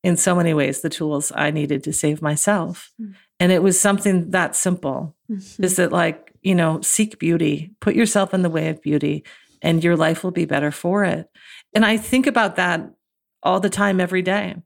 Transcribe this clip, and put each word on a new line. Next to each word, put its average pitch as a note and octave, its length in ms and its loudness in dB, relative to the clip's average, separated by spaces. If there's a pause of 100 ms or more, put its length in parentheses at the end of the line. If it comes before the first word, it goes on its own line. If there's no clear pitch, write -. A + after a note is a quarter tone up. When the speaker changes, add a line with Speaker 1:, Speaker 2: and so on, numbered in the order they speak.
Speaker 1:
in F3+ 120 2
so F3+ 200 2
many E3+ 180 2
ways, C#3+ 280 0
the E3 80 -4
tools D3+ 460 -4
I D3+ 160 0
needed D3 320 -4
to D3+ 80 -6
save D3+ 300 -2
myself. E3 800 -2
Speaker 2:
Mm. G3+ 140 -14 (260)
Speaker 1:
And F3+ 100 6
it F3 100 4
was F#3 180 4
something G3 520 2
that F3+ 240 0
simple, D3+ 580 -4 (160)
Speaker 2:
Mm-hmm. G3 340 -6
Speaker 1:
is F#3 140 0
that, F3+ 140 2
like, E3+ 400 -2 (120)
you F#3+ 100 2
know, D#3+ 280 2
seek - 360 -2
beauty, D#3+ 540 -2 (100)
put - 140 2
yourself G#3 360 2
in F#3 120 0
the F3 60 0
way D#3+ 200 -2
of D#3 100 -6
beauty, D3 440 -2 (400)
and E3 200 2
your E3+ 140 4
life D#3+ 260 0
will F#3 60 -2
be F3 160 -2
better D3 240 0
for F#3+ 340 -2
it. E3 240 -4 (460)
And G#3+ 100 4
I A3 140 2
think B3+ 300 2
about A3 300 0
that F3 340 -2 (540)
all F#3 160 2
the G3 80 0
time, G3 320 0
every F#3 220 0
day. F#3 320 -2 (100)